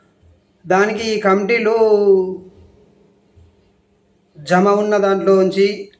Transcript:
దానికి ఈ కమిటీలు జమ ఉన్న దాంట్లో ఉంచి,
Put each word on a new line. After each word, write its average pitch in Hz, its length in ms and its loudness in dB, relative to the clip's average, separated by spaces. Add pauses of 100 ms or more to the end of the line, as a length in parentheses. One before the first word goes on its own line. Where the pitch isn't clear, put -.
(680)
దానికి 214 500 -2
ఈ 208 40 -6
కమిటీలు 208 560 0 (2750)
జమ 180 260 0
ఉన్న 208 280 0
దాంట్లో 196 420 0
ఉంచి, 190 600 -2